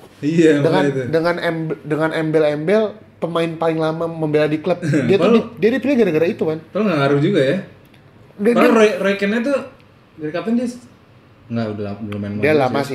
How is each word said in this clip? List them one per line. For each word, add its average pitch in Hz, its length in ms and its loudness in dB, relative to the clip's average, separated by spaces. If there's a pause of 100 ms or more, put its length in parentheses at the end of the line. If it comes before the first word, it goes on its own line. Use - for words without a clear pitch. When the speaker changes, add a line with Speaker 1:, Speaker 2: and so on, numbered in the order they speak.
(200)
Speaker 1:
Iya, 160 320 4
Speaker 2:
Dengan, 143 120 2
Speaker 1:
makanya 147 240 2
itu. 135 200 -2
Speaker 2:
dengan 165 320 0
emb-, 160 420 -4
dengan 156 300 -2
embel-embel 156 680 0 (340)
pemain 165 380 -2
paling 160 240 -2
lama 160 260 -2
membela 156 420 0
di 151 120 -2
klub. 175 200 -2 (140)
Speaker 1:
<laughs> 131 160 0
Speaker 2:
Dia 185 60 6
tuh 196 60 4
Speaker 1:
Padahal 202 160 4
Speaker 2:
di-, 214 100 2 (100)
dia 196 160 2
dipilih 262 240 0
gara-gara 170 300 2
itu, 220 180 -4
Wan. 156 200 -2
Speaker 1:
Padahal 202 200 -4
nggak 175 160 0
ngaruh 143 200 2
juga 175 200 2
ya. 135 160 2 (800)
Speaker 2:
Dia, 202 180 0
Speaker 1:
Padahal 220 80 2
Speaker 2:
dia 240 120 6
Speaker 1:
Roy, 214 260 6
Roy 196 160 0
Keane-nya 202 280 -2
tuh 277 160 -2 (560)
dari 151 160 -10
kapten 175 240 -4
dia 247 120 -2
s-, - 180 -10 (600)
nggak, 117 260 -4
udah 104 160 -8
lam-, 101 160 -10
belum 104 160 -8
main 101 200 -6
Speaker 2:
Dia 143 140 2
Speaker 1:
lama 147 180 2
Speaker 2:
lama 139 120 -2
Speaker 1:
sih. 135 120 -6